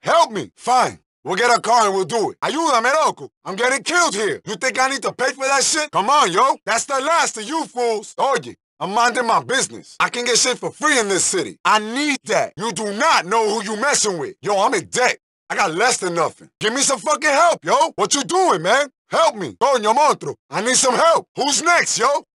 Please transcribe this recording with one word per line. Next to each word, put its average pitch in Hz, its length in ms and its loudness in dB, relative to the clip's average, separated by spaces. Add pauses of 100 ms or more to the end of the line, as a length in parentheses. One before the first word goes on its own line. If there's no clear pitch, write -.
Help 302 300 2
me. 156 260 -8
Fine. 220 440 0 (260)
We'll 165 80 -2
get 240 160 2
a 226 100 4
car 226 260 4
and 196 60 0
we'll 190 120 0
do 180 260 -2
it. - 100 -18
Ayúdame, 254 540 0
loco. 254 380 -2 (120)
I'm 185 120 -10
getting 247 260 0
killed 320 320 0
here. 190 320 -2
You 202 80 -6
think 247 240 -4
I 262 100 2
need 269 140 -6
to 302 100 -4
pay 262 200 -2
for 269 120 -8
that 269 200 2
shit? 302 260 -2
Come 190 180 0
on, 269 220 4
yo. 247 340 2
That's 226 200 -2
the 269 160 -2
last 294 360 0
of 220 60 -10
you 302 240 -6
fools. 233 500 -4
Oye, 185 380 -2 (240)
I'm 180 160 -6
minding 233 320 0
my 196 160 2
business. 214 560 -6
I 180 100 0
can 240 160 -6
get 240 140 0
shit 247 180 0
for - 140 -6
free 294 300 0
in 208 80 -2
this 185 160 0
city. 135 400 -4
I 208 160 4
need 262 460 -4
that. 160 300 0
You 214 140 -4
do 208 220 -6
not 233 340 0
know 220 240 0
who 214 140 -4
you 214 100 -6
messing 214 440 -2
with. 123 220 -8
Yo, 196 240 -2
I'm 262 100 2
in 160 120 -2
debt. 208 320 0 (320)
I 185 60 -4
got 196 180 0
less 233 220 2
than 185 180 -4
nothing. 151 340 -2 (120)
Give 214 120 -2
me 269 100 -2
some 254 180 -2
fucking 302 280 -2
help, 302 360 2
yo. 277 320 2
What - 180 -2
you 285 80 -2
doing, 277 400 2
man? 262 300 2 (180)
Help 302 240 2
me. 160 260 -8
Coño, 226 360 2
monstruo. 269 400 2 (120)
I 151 120 -4
need 247 160 0
some 254 180 2
help. 294 400 4
Who's 262 260 -2
next, 330 380 2
yo? 277 260 0 (140)